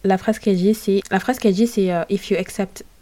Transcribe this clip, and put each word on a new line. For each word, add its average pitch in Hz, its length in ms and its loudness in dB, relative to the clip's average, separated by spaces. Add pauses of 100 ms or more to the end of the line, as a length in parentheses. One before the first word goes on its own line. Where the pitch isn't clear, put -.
la 190 120 4
phrase 220 220 -2
qu'elle 196 160 2
dit 190 180 4
c'est, 202 360 0
la 190 100 0
phrase 254 180 -2
qu'elle 202 160 2
dit 220 140 2
c'est, 190 240 0
euh, « 170 180 -2
If 196 200 -4
you 190 80 2
accept - 480 -6 (160)